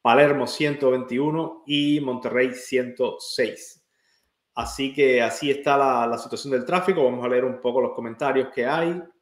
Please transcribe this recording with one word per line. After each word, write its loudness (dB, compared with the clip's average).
Palermo, 6
ciento 0
veintiuno. -2
Y 2
Monterrey, -2
ciento -4
seis. -6
Así -6
que 4
así -2
está 2
la, 2
la -2
situación -8
del 0
tráfico. 2
Vamos 0
a 0
leer 2
un -4
poco 0
los -2
comentarios -2
que -4
hay. -2